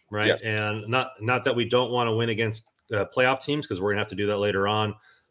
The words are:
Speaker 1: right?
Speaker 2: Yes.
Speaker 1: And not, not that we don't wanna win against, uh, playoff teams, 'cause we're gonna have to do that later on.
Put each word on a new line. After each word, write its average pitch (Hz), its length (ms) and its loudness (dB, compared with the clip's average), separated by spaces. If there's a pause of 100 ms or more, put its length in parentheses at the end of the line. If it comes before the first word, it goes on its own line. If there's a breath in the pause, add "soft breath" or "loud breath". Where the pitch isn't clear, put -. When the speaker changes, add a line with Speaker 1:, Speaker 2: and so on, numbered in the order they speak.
Speaker 1:
right? 104 180 0
Speaker 2:
Yes. 107 140 2
Speaker 1:
And 107 480 -2
not, 131 220 0 (100)
not 123 240 0
that 127 100 2
we 120 100 0
don't 123 260 2
wanna 120 220 0
win 117 160 2
against, 110 400 -2 (240)
uh, 101 120 0 (100)
playoff 127 240 4
teams, 147 280 -4
'cause 92 120 -4
we're 101 120 0
gonna 101 100 0
have 104 80 -4
to - 60 -10
do 101 120 -2
that 104 100 0
later 101 300 0
on. 107 280 0 (360 soft breath)